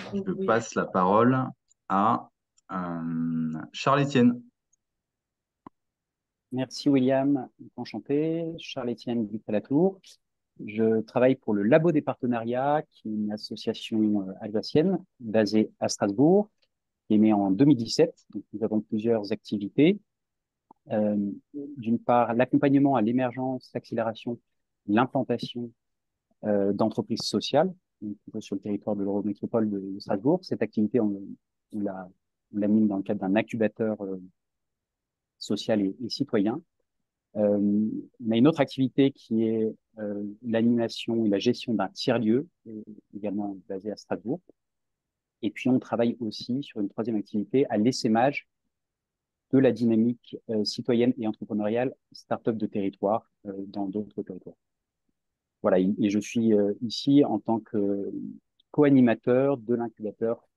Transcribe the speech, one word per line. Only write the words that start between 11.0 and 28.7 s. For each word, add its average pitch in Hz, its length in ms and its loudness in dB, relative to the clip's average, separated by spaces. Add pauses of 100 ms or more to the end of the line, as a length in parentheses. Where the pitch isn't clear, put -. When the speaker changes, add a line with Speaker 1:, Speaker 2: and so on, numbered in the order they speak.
Speaker 2:
travaille 131 340 2
pour - 180 -2
le 101 80 0
Labo 160 280 4
des 147 120 2
Partenariats, 123 880 -2
qui - 180 -14
est 107 40 -6
une 107 200 -4
association, 107 960 -2
euh, 95 120 -10
alsacienne 147 580 0 (220)
basée 107 500 2 (100)
à 110 80 -2
Strasbourg, 143 600 2 (560)
qui 107 80 2
est 104 40 6
née 107 140 6
en 98 180 2
deux 98 140 4
mille 143 140 6
dix-sept. 131 360 0 (160)
Donc, 101 120 -12 (100)
nous 104 120 -6
avons 107 160 0
plusieurs 107 520 -2
activités. 113 680 0 (920)
Euh, 107 260 0 (380)
d'une 120 440 -4
part, 120 360 2
l'accompagnement 139 640 2
à 117 40 2
l'émergence, 127 720 -2
l'accélération, 117 680 -6 (480)
l'implantation, 120 840 -2 (720)
euh, 101 280 2
d'entreprises 110 500 -2
sociales, 147 500 0 (300)
donc, 104 140 -10 (240)
sur - 160 -8
le 98 40 -6
territoire 104 360 -4